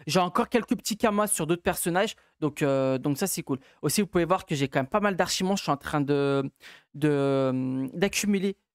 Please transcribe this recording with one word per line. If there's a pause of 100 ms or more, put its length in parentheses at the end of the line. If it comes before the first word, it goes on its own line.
J'ai
encore
quelques
petits
Kamas
sur
d'autres
personnages. (240)
Donc,
euh,
donc,
ça,
c'est
cool. (220)
Aussi,
vous
pouvez
voir
que
j'ai
quand
même
pas
mal
d'archimons.
Je
suis
en
train
de, (440)
de,
d'accumuler (180)